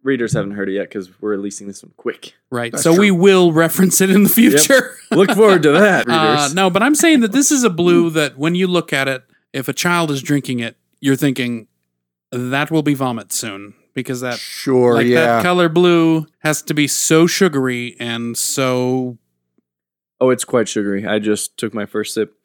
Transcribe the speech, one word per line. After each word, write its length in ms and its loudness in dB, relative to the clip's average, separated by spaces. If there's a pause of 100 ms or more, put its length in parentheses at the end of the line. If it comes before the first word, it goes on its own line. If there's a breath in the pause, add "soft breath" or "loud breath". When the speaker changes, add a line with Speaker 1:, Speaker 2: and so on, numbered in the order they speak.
Speaker 1:
readers 300 -2
haven't 180 -4
heard 180 -6
it 40 -4
yet 160 -6
'cause 200 -12 (100)
we're 120 -6
releasing 360 -8
this 160 -18
one 140 -20
quick. 360 -10 (160)
Speaker 2:
Right. 220 -6
Speaker 3:
That's 120 -6
Speaker 2:
So 100 4
Speaker 3:
true. 80 4
Speaker 2:
we 100 4
will 400 4
reference 480 2
it 100 2
in 140 4
the 60 2
Speaker 1:
Yep. 40 0 (280)
Speaker 2:
future. 420 2
<laughs> 80 -8
Speaker 1:
Look 200 4
forward 320 4
to 100 4
that, 340 2
Speaker 2:
Uh, 300 2
Speaker 1:
readers. 180 -2
Speaker 2:
no, 140 2
but 120 0
I'm 140 2
saying 240 4
that 140 0
this 180 0
is 140 0
a 40 2
blue 420 2
that 260 -4
when 180 -2
you 120 0
look 260 -4
at 160 -2
it, 140 -6 (280)
if 160 -8
a 60 -6
child 380 -2
is 100 -4
drinking 400 -4
it, 160 -12 (240)
you're 160 0
thinking, 500 -4 (640)
"That 400 -4
will 120 0
be 100 0
vomit 400 -6
soon." 400 -10 (200)
Because 280 -8
that, 180 -8
Speaker 3:
Sure, 560 2
Speaker 2:
like, 120 2
Speaker 3:
yeah. 180 4
Speaker 2:
that 180 2
color 240 2
blue 580 2 (140)
has 220 -2
to 120 -8
be 140 0
so 400 2
sugary 720 -2
and 380 -6
so 800 -2 (1040)
Speaker 1:
Oh, 60 4
it's 160 0
quite 240 0
sugary. 380 -4
I 100 -2
just 400 -4
took 160 -8
my 140 -8
first 260 -8
sip. 320 -6